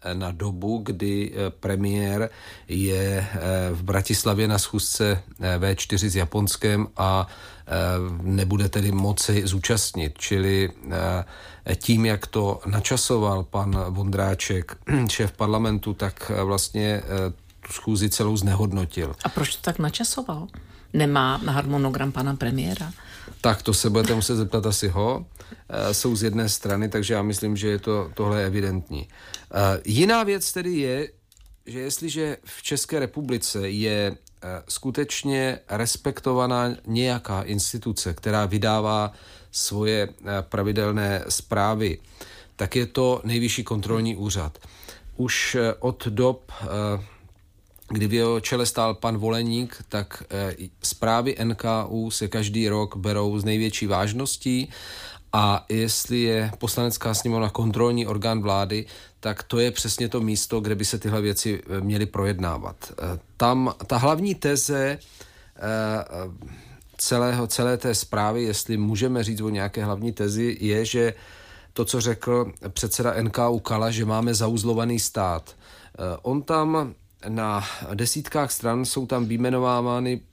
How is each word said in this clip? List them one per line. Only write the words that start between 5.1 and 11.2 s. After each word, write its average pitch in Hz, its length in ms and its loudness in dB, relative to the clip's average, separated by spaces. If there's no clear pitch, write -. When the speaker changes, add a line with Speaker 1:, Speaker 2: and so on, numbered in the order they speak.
Speaker 1:
eh, 92 180 2
V 98 180 2
čtyři 98 340 0
s 92 60 0
Japonskem 104 680 2
a, 95 300 4
eh, - 40 -8
nebude 95 460 2
tedy 101 240 2
moci 101 540 2
zúčastnit. 92 720 0
Čili, 98 520 2
eh, 87 340 0